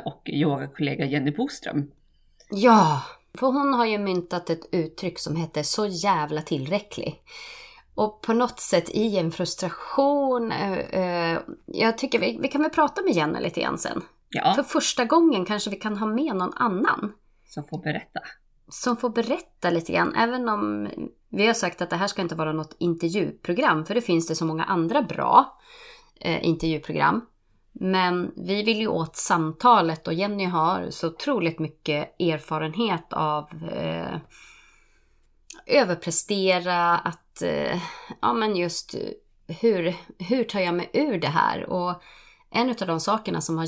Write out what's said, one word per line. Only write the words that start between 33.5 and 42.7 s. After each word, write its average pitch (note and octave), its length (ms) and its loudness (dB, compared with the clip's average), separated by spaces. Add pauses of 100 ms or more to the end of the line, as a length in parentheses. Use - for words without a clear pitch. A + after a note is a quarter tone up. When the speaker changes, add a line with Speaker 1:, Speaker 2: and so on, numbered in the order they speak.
Speaker 2:
eh, - 440 -4 (1500)
överprestera, F3+ 1300 2
att, - 440 -8
eh, - 380 -2 (420)
ja, A#3+ 100 2
men A3 240 0
just F3 380 -4 (680)
hur, F3+ 340 2 (240)
hur A3+ 260 0
tar G3+ 160 -2
jag F3 140 2
mig F3+ 180 -4
ur C#4 260 2
det E3 100 0
här? - 380 2
Och F3 360 -4 (480)
en A#3+ 200 2